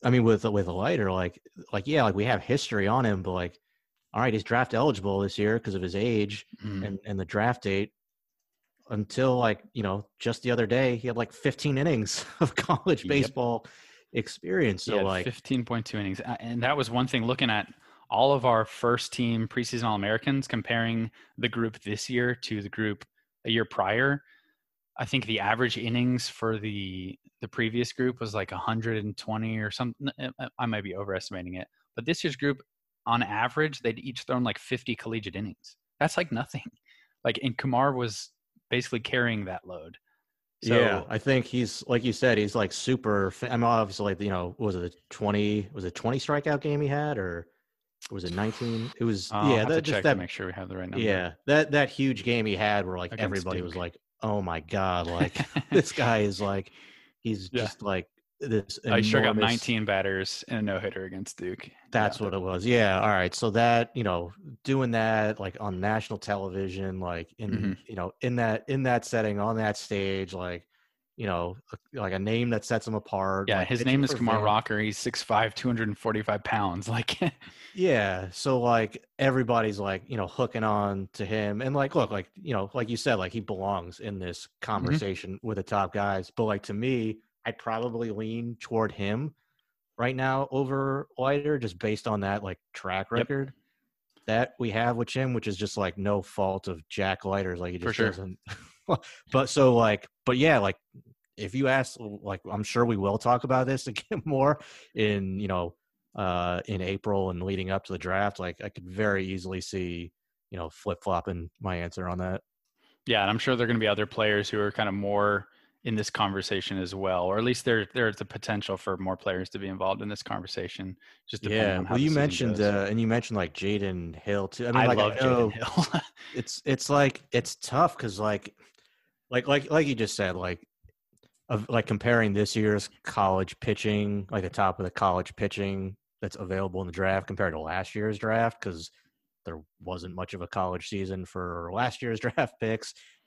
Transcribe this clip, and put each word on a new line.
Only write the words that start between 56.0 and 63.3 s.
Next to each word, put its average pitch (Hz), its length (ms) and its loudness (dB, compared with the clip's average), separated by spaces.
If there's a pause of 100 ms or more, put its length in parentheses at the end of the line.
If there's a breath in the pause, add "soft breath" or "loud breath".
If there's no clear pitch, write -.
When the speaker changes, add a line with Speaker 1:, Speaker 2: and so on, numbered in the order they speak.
Speaker 1:
is, 101 220 0
like, 98 300 -2 (480 loud breath)
he's 98 320 -4
Speaker 2:
Yeah. 120 100 0
Speaker 1:
just, 107 200 -6
like, 95 260 -2 (340)
this 113 460 -2
Speaker 2:
Oh, 117 80 2
he 113 80 6
struck 123 220 4
out 113 100 2
Speaker 1:
enormous" 107 60 2
Speaker 2:
nineteen 113 440 0
batters 95 640 0
in 123 100 -4
a 110 40 0
no-hitter 95 420 -2
against 95 340 -10
Duke. 90 320 -8 (220)
Speaker 1:
That's 107 300 2
Speaker 2:
Yeah. 107 40 -2
Speaker 1:
what 95 80 -2
it 98 60 0
was. 92 260 -2
Yeah, 110 360 6
all 107 80 4
right. 92 260 4